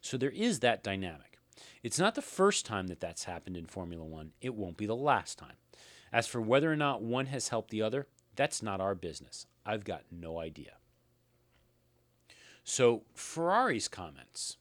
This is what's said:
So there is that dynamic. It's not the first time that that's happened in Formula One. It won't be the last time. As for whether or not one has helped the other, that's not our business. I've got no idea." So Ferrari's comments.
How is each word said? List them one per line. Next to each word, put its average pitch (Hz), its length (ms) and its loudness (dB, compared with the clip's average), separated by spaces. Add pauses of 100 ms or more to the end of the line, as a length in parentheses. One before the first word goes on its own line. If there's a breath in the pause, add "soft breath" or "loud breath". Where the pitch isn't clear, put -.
So - 160 -6
there 131 140 2
is 196 300 0
that 120 220 4
dynamic. 95 560 -6 (440 loud breath)
It's 117 160 -2
not 196 180 4
the 202 60 -4
first - 440 4
time 95 220 -2
that 87 120 -8
that's - 240 -6
happened 90 320 -8
in 82 100 -8
Formula 85 380 -8
One. 78 360 -12
It 123 140 -6
won't 92 220 -6
be 107 100 -4
the 110 100 0
last 135 420 2
time. - 180 -20 (560 loud breath)
As 117 140 4
for 120 140 -4
whether 135 320 4
or 156 40 2
not 139 260 0
one 123 240 0
has 135 220 -4
helped 113 220 -2
the 107 120 0
other, 123 260 0 (260)
that's - 280 0
not 98 180 -2
our 98 160 2
business. - 500 -12 (180)
I've 107 200 -2
got 82 260 -6
no 82 300 -8
idea." 78 380 -12 (1900 loud breath)
So 120 400 6 (100)
Ferrari's 175 720 0
comments. - 760 -10